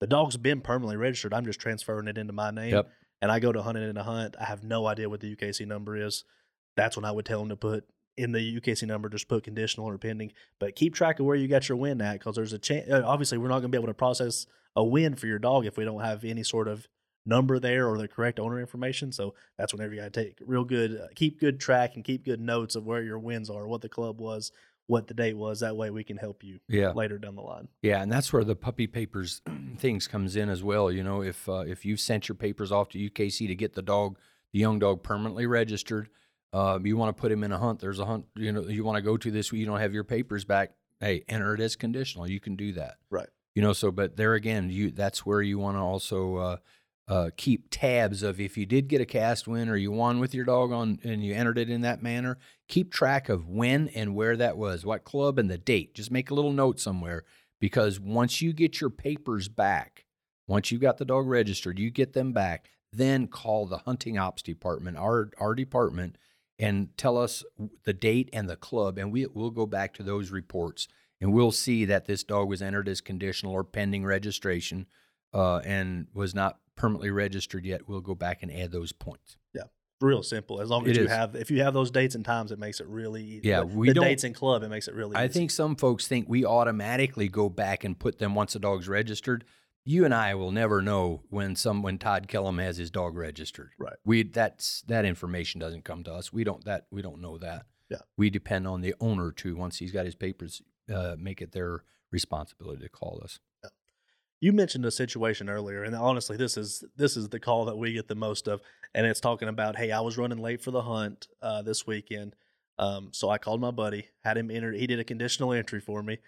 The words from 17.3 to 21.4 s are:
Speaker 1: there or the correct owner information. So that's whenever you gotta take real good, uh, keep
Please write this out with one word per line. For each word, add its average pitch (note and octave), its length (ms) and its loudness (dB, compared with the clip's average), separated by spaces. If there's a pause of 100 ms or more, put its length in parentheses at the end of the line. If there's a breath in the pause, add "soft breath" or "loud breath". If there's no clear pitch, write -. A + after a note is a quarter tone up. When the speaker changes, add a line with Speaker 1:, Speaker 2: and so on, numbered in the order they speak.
Speaker 1:
there B2 300 2
or G#2+ 100 0
the G#2 80 -2
correct A#2 320 -2
owner A#2 220 -2
information. C3 500 -6
So G2+ 240 -6 (240 soft breath)
that's G#2 140 -2
whenever G#2+ 220 -6
you G#2 60 -8
gotta G#2 100 -10
take G#2+ 300 -4
real B2 240 0
good, A#2 320 2
uh, F2+ 200 -10
keep D3+ 240 2